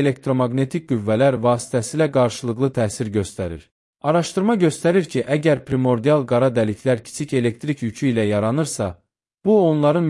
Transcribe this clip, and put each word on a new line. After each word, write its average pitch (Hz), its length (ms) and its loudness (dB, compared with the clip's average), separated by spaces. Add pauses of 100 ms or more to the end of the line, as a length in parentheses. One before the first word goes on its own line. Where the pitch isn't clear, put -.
elektromaqnetik 131 880 -2
qüvvələr 117 560 0
vasitəsilə 123 680 -2
qarşılıqlı 123 580 0 (100)
təsir 110 340 -4
göstərir. 90 480 -6 (420)
Araşdırma 175 520 0
göstərir 175 520 2
ki, 123 160 -2
əgər 147 400 0
primordial 131 640 2
qara 127 240 2
dəliklər 117 480 0
kiçik - 340 -10
elektrik 127 540 -2
yükü 127 240 -2
ilə 110 160 2
yaranırsa, 110 640 -2 (560)
bu 214 100 4 (140)
onların 151 400 2